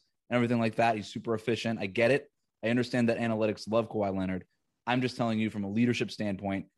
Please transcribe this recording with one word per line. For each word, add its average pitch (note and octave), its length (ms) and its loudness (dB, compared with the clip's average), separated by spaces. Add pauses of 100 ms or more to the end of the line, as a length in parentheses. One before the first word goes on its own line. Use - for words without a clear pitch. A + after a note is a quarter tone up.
(300)
and A#2+ 60 0
everything A#2+ 240 2
like A2+ 160 0
that. A#2 220 4
He's G#2 100 -6
super A#2 260 -4
efficient. A2 460 -2
I G#2 60 -4
get A#2 260 2
it. C#3 180 0 (360)
I - 40 2
understand B2 380 2
that A2+ 120 2
analytics A2 520 0
love A2+ 160 2
Kawhi G2+ 300 -2
Leonard. F#2 260 -2 (420)
I'm B2 160 2
just B2 140 -2
telling A2+ 240 0
you A2 100 0
from G#2 140 -6
a G2 60 -4
leadership A#2 420 2
standpoint, G2 540 -4 (120)